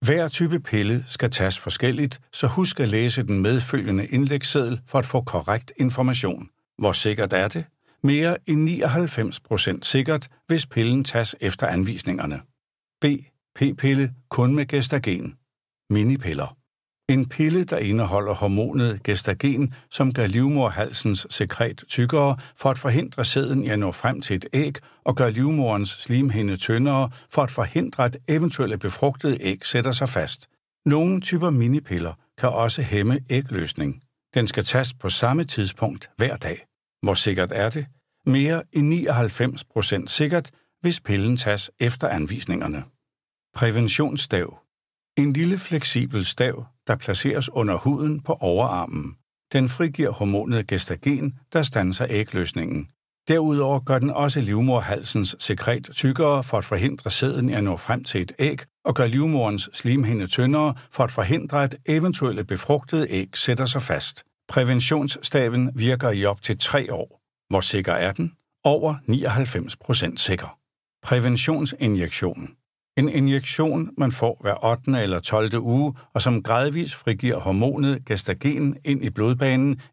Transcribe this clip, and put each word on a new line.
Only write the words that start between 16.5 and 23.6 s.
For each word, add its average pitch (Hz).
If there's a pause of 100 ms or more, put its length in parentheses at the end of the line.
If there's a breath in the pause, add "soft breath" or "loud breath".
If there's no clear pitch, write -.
En 131
pille, 160
der 123
indeholder 101
hormonet 107
gestagen, 127 (160 loud breath)
som 135
gør 123
livmoderhalsens 110
sekret -
tykkere 123 (200 loud breath)
for 139
at 127
forhindre 123
sæden 135